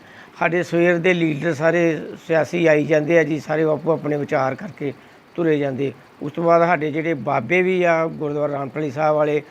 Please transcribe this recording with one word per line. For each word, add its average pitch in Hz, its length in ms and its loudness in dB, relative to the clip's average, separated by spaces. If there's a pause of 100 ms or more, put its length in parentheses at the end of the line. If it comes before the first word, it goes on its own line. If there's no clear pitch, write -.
(400)
ਸਾਡੇ 175 240 0
ਸਵੇਰ 170 340 2
ਦੇ 180 160 2
ਲੀਡਰ 160 400 0
ਸਾਰੇ 165 280 2 (460)
ਸਿਆਸੀ 165 380 0
ਆਈ 151 200 4
ਜਾਂਦੇ 151 340 2
ਆ 160 40 4
ਜੀ, 151 160 -2
ਸਾਰੇ 156 240 -2
ਆਪੋ 151 280 0
ਆਪਣੇ 147 260 -2
ਵਿਚਾਰ 135 380 -2
ਕਰਕੇ 143 380 -10 (420)
ਤੁਰੇ 160 220 2
ਜਾਂਦੇ। 139 340 -4 (300)
ਉਸ 143 100 -8
ਤੋਂ 170 120 -6
ਬਾਅਦ 170 220 4
ਸਾਡੇ 156 260 0
ਜਿਹੜੇ 156 220 -4
ਬਾਬੇ 139 480 -2
ਵੀ 185 220 0
ਆ 165 220 2
ਗੁਰਦੁਆਰਾ 147 480 -4
ਰਾਮਤਲੀ 139 380 -6
ਸਾਹਿਬ 151 240 0
ਵਾਲੇ, 151 360 0